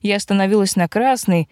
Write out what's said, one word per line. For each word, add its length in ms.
я 140
остановилась 600
на 120
красной, 640